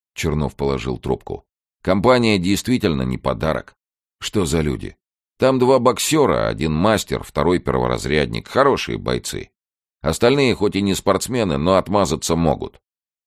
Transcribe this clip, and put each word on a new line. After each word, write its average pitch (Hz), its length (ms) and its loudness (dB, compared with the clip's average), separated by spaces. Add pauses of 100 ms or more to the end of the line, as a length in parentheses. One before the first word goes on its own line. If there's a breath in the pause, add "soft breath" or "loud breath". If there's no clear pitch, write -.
(160)
Чернов 76 400 -2
положил 65 440 -4
трубку. - 480 -8 (360)
«Компания 110 560 4
действительно 92 640 0
не 64 140 -4
подарок». 67 580 -4 (460)
«Что 101 240 -2
за 80 160 0
люди?» 58 360 -6 (420)
«Там 131 200 2
два 127 200 4
боксёра, 117 720 2
один 71 260 -2
мастер, 90 480 0
второй 80 380 0
перворазрядник. 62 880 -2
Хорошие 120 500 0
бойцы. 62 520 -6 (520)
Остальные 120 540 2
хоть 95 200 0
и 98 60 0
не 98 120 0
спортсмены, 95 600 -2
но 90 200 2
отмазаться 85 600 0
могут». - 440 -2 (460)